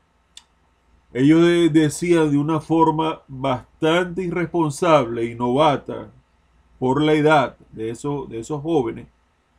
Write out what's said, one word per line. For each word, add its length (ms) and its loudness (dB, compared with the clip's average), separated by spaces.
ellos 300 4
de-, 260 4
decían 640 2
de 80 2
una 220 -2
forma 680 0
bastante 960 -4
irresponsable 1000 0
y 80 -12
novata 760 -2
por 240 0
la 100 2
edad 460 2
de 200 -10
esos, 400 -10
de 100 -10
esos 220 -10
jóvenes, 440 -4